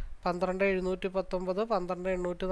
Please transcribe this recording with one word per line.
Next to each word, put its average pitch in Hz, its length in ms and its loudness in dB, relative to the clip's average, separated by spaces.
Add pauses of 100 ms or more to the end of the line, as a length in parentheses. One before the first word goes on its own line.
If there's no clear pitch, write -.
(260)
പന്ത്രണ്ട് 185 460 2
എഴുന്നൂറ്റി 185 360 0 (100)
പത്തൊമ്പത്, 185 440 0 (140)
പന്ത്രണ്ട് 180 400 -2
എണ്ണൂറ്റി 180 340 -2